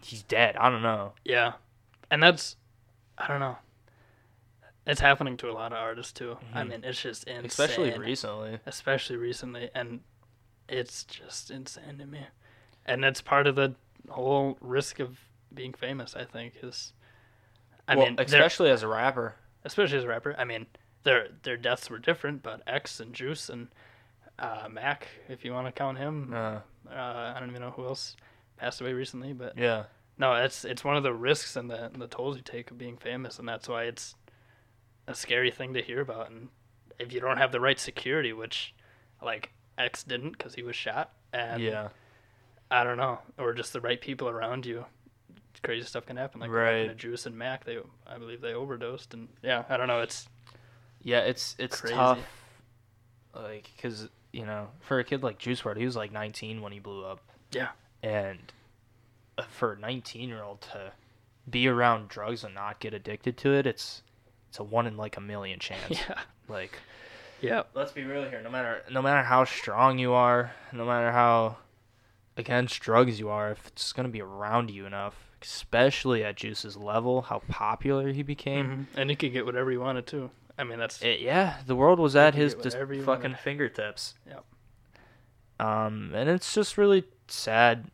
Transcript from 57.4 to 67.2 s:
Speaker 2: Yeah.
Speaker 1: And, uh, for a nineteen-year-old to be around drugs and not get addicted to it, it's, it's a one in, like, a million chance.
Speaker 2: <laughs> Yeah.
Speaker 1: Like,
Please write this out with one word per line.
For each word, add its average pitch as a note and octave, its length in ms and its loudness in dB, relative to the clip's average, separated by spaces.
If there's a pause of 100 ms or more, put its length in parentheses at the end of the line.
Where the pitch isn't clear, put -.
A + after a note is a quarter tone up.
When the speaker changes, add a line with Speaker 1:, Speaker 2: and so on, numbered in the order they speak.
Speaker 2:
Yeah. B2 200 -4 (300)
Speaker 1:
And, G2+ 500 -4 (840)
uh, - 60 -4
for A2+ 300 -4
a G2+ 40 -12
nineteen-year-old A2+ 840 -10
to G2 320 -14 (560)
be B2+ 180 4
around A#2+ 420 4
drugs A2+ 340 -8
and G2 120 -14
not G2+ 240 -8
get G#2+ 160 -8
addicted G#2 440 -6
to C#3 140 4
it, C#3 140 4
it's, - 340 -6 (480)
it's - 100 -16
a G#2 40 -10
one A2+ 240 0
in, G#2+ 100 -8
like, G#2+ 200 -8
a G2+ 40 -10
million G2+ 380 -8
chance. - 400 -6
Speaker 2:
<laughs> - 100 -6
Yeah. - 120 -8 (260)
Speaker 1:
Like, F#2+ 320 -10 (600)